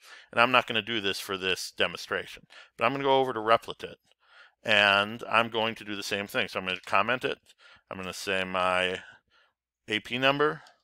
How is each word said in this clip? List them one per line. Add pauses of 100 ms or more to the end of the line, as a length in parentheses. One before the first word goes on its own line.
(300)
And
I'm
not
gonna
do
this
for
this
demonstration, (280)
but
I'm
gonna
go
over
to
Replit (680)
and
I'm
going
to
do
the
same
thing.
So
I'm
gonna
comment
it. (540)
I'm
gonna
say
my (840)
A
P
number (220)